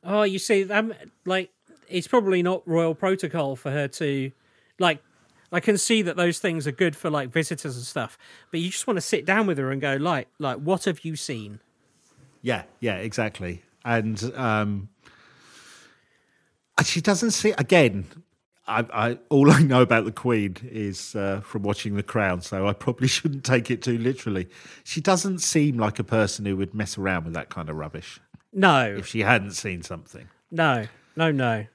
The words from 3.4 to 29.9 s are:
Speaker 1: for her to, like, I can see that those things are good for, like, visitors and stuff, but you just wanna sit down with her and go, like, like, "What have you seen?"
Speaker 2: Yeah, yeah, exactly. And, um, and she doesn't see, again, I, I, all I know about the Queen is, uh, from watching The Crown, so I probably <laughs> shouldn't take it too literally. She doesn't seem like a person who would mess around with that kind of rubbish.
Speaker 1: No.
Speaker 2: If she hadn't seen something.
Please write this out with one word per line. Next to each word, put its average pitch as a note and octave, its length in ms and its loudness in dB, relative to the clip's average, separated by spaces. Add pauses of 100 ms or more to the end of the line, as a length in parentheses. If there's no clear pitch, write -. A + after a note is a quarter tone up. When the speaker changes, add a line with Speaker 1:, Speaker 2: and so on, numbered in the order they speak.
Speaker 1:
for C3+ 140 -8
her C#3 180 -2
to, C#3 440 -4 (480)
like, E3+ 200 2 (520)
I F3+ 80 0
can G#3 180 2
see A3 240 2
that E3+ 160 -2
those F3 220 0
things E3 260 -2
are D3 60 -4
good E3 240 0
for, E3 160 -4
like, C#3 180 -2
visitors D3+ 460 -4
and B2 100 -12
stuff, - 320 -8 (320)
but E3 100 -6
you F3 120 -4
just - 160 -6
wanna G#3 140 0
sit - 220 -2
down G3 220 2
with E3 140 -2
her C3 100 -2
and C3+ 100 -4
go, C#3 180 -2
like, D3+ 300 -2 (120)
like, C3 180 -4
"What E3+ 280 -2
have F3 200 -2
you D#3+ 100 -6
seen?" G#2+ 440 -10 (840)
Speaker 2:
Yeah, A#2 220 -2 (160)
yeah, A2+ 160 -2
exactly. G2+ 680 -6 (240)
And, A2 380 0 (120)
um, G#2+ 540 -2 (1900)
and - 100 4
she F3 140 -2
doesn't G#3 300 2
see, - 260 2
again, A2+ 480 6 (600)
I, A2 260 0
I, A#2 240 -2 (120)
all C#3+ 220 8
I C#3 80 8
know C3 220 6
about A2+ 240 4
the A2+ 60 -4
Queen G#2+ 520 0
is, G#2+ 520 -8
uh, G2 260 -2
from G#2 220 -8
watching G#2 320 -4
The G2+ 80 -2
Crown, F#2 380 0
so G2 260 -4
I G#2 60 0
probably B2+ 340 -2
<laughs> - 100 2
shouldn't C#3 260 -4
take B2+ 260 2
it A#2 120 -2
too A#2+ 160 -2
literally. A2+ 500 -4 (360)
She - 180 -8
doesn't F#3 380 2
seem D3 380 2
like G#2+ 220 0
a G#2 40 -2
person G#2 420 0
who G2 120 0
would F#2+ 160 -4
mess G#2 240 -6
around F#2 280 0
with E2 80 -8
that D#2+ 160 -8
kind D#2+ 200 -10
of D#2 60 -6
rubbish. D2+ 440 -12 (340)
Speaker 1:
No. C#3+ 440 4
Speaker 2:
If G2 100 -10
she A2 140 -4
hadn't G2+ 320 4
seen F2+ 280 -6
something. - 460 -14 (220)